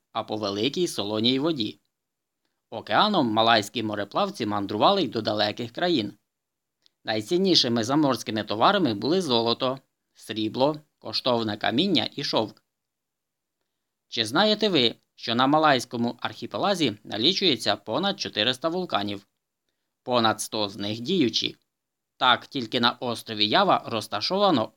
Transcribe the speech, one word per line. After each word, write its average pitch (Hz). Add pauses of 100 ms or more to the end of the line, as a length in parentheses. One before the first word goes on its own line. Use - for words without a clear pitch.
(120)
а 113
по 110
великій 107
солоній 110
воді. 139 (920)
Океаном 127
малайські 113
мореплавці 110
мандрували 107
й 131
до 110
далеких 107
країн. 165 (920)
Найціннішими 120
заморськими 120
товарами 131
були 143
золото, 127 (360)
срібло, 120 (180)
коштовне 113
каміння 120
і 143
шовк. 113 (1500)
Чи 113
знаєте 208
ви, 135 (260)
що 117
на 127
Малайському 131
архіпелазі 123
налічується 123
понад 101
чотириста 117
вулканів? 104 (760)
Понад 113
сто 107
з 95
них 104
діючі. 135 (600)
Так, 123
тільки 123
на 123
острові 113
Ява 165
розташовано 120